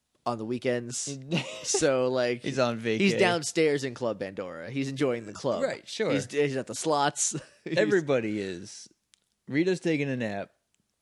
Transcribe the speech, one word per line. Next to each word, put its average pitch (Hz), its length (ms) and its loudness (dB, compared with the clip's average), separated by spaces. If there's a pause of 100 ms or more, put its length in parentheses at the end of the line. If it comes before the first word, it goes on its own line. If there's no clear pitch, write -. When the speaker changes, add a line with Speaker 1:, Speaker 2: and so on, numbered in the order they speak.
(260)
Speaker 1:
on 117 120 -2
the 110 60 -6
weekends. 123 800 -2
Speaker 2:
<laughs> 135 60 -14 (360)
Speaker 1:
So, 131 440 2
like, 123 340 0
Speaker 2:
He's 135 160 -4
on 117 220 2
Speaker 1:
he's 117 340 2
Speaker 2:
vacay. - 60 0
Speaker 1:
downstairs 156 640 2
in 123 100 -4
Club 113 260 -2
Bandora. 95 480 -8
He's 135 200 -2
enjoying 131 380 0
the 101 60 -12
club. 104 300 -2
Speaker 2:
Right, - 260 -4
sure. 202 220 -2
Speaker 1:
He's, - 200 0
he's 143 260 2
at 127 100 -4
the - 80 -8
slots. 147 640 2 (140)
<laughs> - 140 -20
He's 165 140 -2
Speaker 2:
Everybody 135 600 2
is. 95 480 -8 (600)
Rita's 165 300 2
taking 143 300 0
a 131 80 0
nap. 101 340 -4 (520)